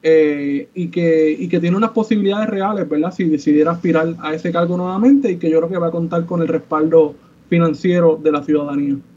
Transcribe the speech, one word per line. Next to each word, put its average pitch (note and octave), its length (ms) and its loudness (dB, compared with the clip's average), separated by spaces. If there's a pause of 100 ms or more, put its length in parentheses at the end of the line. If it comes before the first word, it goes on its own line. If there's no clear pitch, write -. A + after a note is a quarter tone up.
Eh, D3 720 2
y F3 160 -6
que, D#3+ 420 2
y F3+ 160 -4
que F3 140 0
tiene F3 160 0
unas A3 140 0
posibilidades G#3 580 0
reales, G3 400 -4
¿verdad?, D#3 240 -2
si F#3 120 -4
decidiera D3+ 460 2
aspirar E3 500 -2
a D#3 120 -6
ese E3+ 180 -4
cargo E3+ 240 0
nuevamente, G#3 560 2
y F3 60 -4
que E3+ 120 -4
yo D#3+ 100 2
creo E3 100 -2
que F#3 80 -4
va E3+ 100 -2
a E3 40 -2
contar E3+ 340 -4
con F3 160 -4
el D#3+ 60 -2
respaldo D#3 680 2 (340)
financiero E3+ 720 2
de D3+ 100 2
la D3 120 -2
ciudadanía. C#3+ 520 -2 (220)